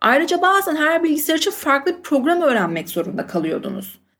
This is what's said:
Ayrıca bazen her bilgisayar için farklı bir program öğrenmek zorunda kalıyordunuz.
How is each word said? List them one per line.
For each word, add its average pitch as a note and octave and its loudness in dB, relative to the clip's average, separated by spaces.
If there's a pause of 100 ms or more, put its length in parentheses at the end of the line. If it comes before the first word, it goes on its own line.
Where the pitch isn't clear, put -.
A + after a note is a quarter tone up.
Ayrıca E4 2
bazen F#4+ 2
her D#4+ 0
bilgisayar D#4 0
için D#4+ 0
farklı C#4+ 0
bir - -18
program D#4 2
öğrenmek F3 0
zorunda E3+ -4
kalıyordunuz. - -6 (220)